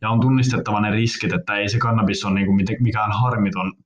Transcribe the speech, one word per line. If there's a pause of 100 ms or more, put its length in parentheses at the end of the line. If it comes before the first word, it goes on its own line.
ja
on
tunnistettava
ne
riskit,
että
ei
se
kannabis
ole
niinku
mite-,
mikään
harmiton (120)